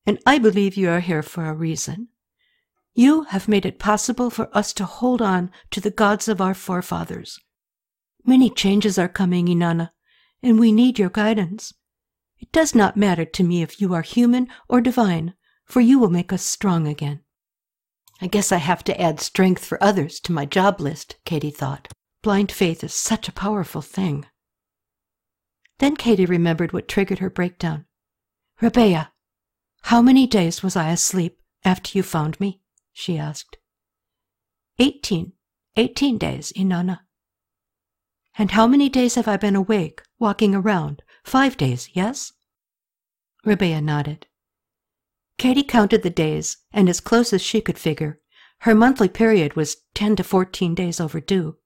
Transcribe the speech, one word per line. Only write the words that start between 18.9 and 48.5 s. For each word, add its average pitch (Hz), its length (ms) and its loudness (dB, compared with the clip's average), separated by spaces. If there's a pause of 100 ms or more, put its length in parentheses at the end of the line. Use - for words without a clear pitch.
add 160 200 -2
strength 185 440 2
for - 180 -4
others 190 380 0
to - 120 -8
my 147 140 -4
job 190 340 0
list," 147 440 -8
Katie 151 260 -4
thought. 139 420 -10 (300)
"Blind 202 300 0
faith 165 320 -2
is 147 100 -12
such - 340 -4
a 180 40 -14
powerful 196 500 -6
thing." 147 440 -6 (1500)
Then 285 180 0
Katie 202 300 2
remembered 170 460 0
what - 160 -8
triggered 196 300 -2
her 185 120 -4
breakdown. 175 560 -6 (760)
"Rabea, 214 500 2 (720)
how 233 180 4
many 262 260 6
days 180 360 0
was 185 140 -2
I 160 140 -2
asleep 175 500 -2 (240)
after - 340 0
you 185 40 0
found 156 380 -4
me?" 196 220 -6 (300)
she - 260 -8
asked. 151 400 -12 (1200)
"Eighteen. 220 540 -2 (440)
Eighteen 247 420 0
days, 131 340 -6
Inanna." 185 480 -2 (1400)
"And 208 140 0
how 220 160 4
many 285 200 4
days 254 280 0
have 240 100 -2
I 208 100 0
been 202 200 0
awake, 190 460 -2 (180)
walking 202 340 0
around? 180 480 -2 (220)
Five 262 320 0
days, 127 360 -4
yes?" 202 400 -6 (1120)
Rabea 180 380 0
nodded. 147 440 -4 (1080)
Katie 254 280 2
counted 214 380 2
the 175 80 -2
days, 156 480 -4 (140)
and 190 160 4
as 175 120 0
close 233 320 2
as 185 100 0
she - 180 -2
could - 180 -6
figure, 151 420 -6 (400)